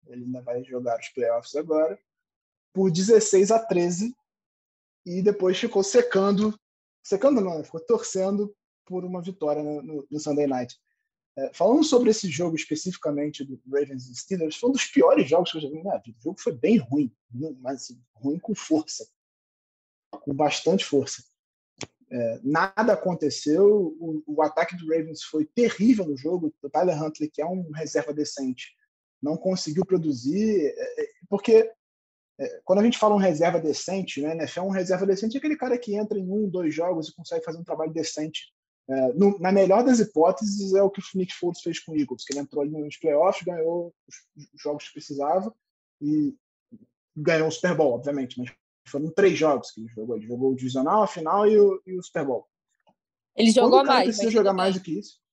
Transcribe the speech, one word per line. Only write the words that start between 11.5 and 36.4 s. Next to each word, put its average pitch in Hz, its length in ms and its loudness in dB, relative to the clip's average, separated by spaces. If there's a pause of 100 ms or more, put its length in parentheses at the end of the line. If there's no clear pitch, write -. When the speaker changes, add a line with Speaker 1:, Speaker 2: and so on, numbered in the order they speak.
Speaker 1:
falando 247 320 4
sobre 233 280 4
esse 202 180 0
jogo 160 260 -2
especificamente 151 880 -6
do 131 220 -14
Ravens 135 420 -4
e 123 80 -20
Steelers, 160 400 -6
foi 247 140 0
um 277 40 2
dos - 120 -2
piores 247 420 4
jogos 175 240 2
que 160 60 -8
eu 156 40 -6
já 143 60 -8
vi 151 100 -10
na 160 40 -12
minha 190 160 -6
vida. - 220 -14
O - 20 -20
jogo 175 180 -8
foi 208 140 -4
bem 160 240 2
ruim, 135 340 0 (480)
mas, 127 220 -8
assim, 117 180 -20 (140)
ruim 139 240 -6
com 208 160 -8
força, - 560 -4 (1000)
com - 200 -8
bastante 151 540 0
força. - 380 -2 (880)
É, 117 320 -4
nada 190 500 0
aconteceu, 170 1040 2
o, 160 280 -8
o 151 160 -2
ataque 170 340 -2
do 165 100 -12
Ravens 160 360 -4
foi 156 200 -4
terrível 214 640 2
no 147 100 -4
jogo, 156 460 -4
o 143 80 -12
Tyler 160 320 0
Huntley, 156 300 -6
que 147 100 -8
é 156 60 -2
um 180 240 -8
reserva 151 420 -6
decente, 139 580 -6 (480)
não 147 160 -4
conseguiu 180 520 -4
produzir, 165 800 0
é, - 340 -6
é, 147 80 -6 (180)
porque, 220 460 4 (680)
é, - 240 -8
quando 185 140 4
a 208 60 6
gente 233 160 4
fala 208 160 4
um - 20 4
reserva 170 420 2
decente, 165 600 -4
né, 156 140 -4
N 160 80 -6
F 147 160 -8
L, 190 80 -4
um 196 40 -4
reserva 190 360 0
decente 220 280 -2
é 277 40 -2
aquele 302 180 -2
cara 254 220 -2
que 208 160 -6
entra 214 200 -4
em 185 160 -4
um, 208 160 -2